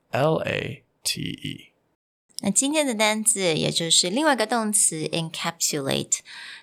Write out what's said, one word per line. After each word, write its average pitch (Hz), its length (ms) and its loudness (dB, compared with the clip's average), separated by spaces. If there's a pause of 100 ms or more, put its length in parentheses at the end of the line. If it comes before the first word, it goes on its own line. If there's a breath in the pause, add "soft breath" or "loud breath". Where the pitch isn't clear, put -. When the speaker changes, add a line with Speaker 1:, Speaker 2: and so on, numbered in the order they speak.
(100)
Speaker 1:
L 151 360 2
A - 380 -4 (200)
T - 160 -4
E。 - 520 -10 (680)
Speaker 2:
那 202 100 -2
今 277 220 0
天 302 140 2
的 247 80 0
单 214 280 2
字， 185 320 2
也 156 160 0
就 165 200 -2
是 - 180 4
另 262 160 0
外 302 80 6
一 247 40 2
个 214 100 0
动 220 260 0
词 156 360 2
encapsulate。 156 1120 -2 (420 loud breath)